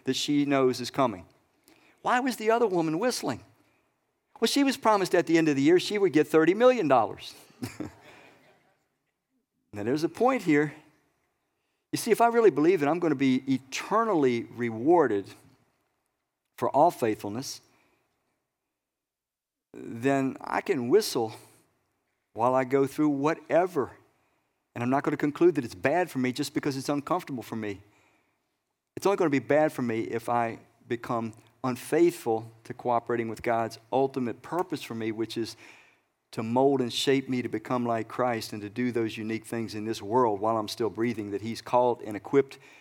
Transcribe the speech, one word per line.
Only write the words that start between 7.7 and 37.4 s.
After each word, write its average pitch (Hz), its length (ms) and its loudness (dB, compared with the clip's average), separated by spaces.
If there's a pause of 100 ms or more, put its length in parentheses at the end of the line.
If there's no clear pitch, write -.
Now, 104 120 -10
there's 139 200 0
a 165 60 -2
point 247 340 0
here. 151 300 2 (1200)
You 147 60 -2
see, 233 140 -4
if 202 100 4
I 233 60 6
really 226 240 6
believe 151 300 4
that 143 80 2
I'm 165 100 0
gonna 165 160 0
be 131 320 2
eternally 139 1000 0 (100)
rewarded 117 720 2 (1300)
for 120 120 -2
all 160 220 4
faithfulness, 107 720 -4 (2000)
then 131 680 -2
I - 200 -4
can 127 280 -4
whistle 135 440 0 (1000)
while 120 200 2
I 131 120 2
go 135 200 2
through 151 240 0
whatever. 147 800 0 (840)
And 120 80 -6
I'm 120 60 -2
not 135 140 0
gonna 151 140 -2
conclude 151 380 4
that 143 80 0
it's 113 120 -12
bad 151 360 0
for 135 80 -4
me 127 140 0
just 139 200 -6
because 147 220 -2
it's 135 140 -6
uncomfortable 147 540 -4
for - 120 -10
me. 104 240 -6 (1200)
It's - 80 -6
only 196 120 2
gonna 180 120 2
be 139 100 2
bad 120 320 2
for 131 120 -6
me 117 180 -2
if 110 260 -8
I 117 320 -4 (280)
become 117 460 -6 (300)
unfaithful 127 880 0 (140)
to - 80 -12
cooperating 117 560 -2
with 107 120 -10
God's 113 380 -2 (120)
ultimate 131 500 -2
purpose 170 420 -6
for 120 120 -12
me, 113 180 -4
which 113 240 -6
is 113 180 -6 (760)
to 120 120 -6
mold 131 380 4
and 120 100 -4
shape 135 380 0
me 127 120 -2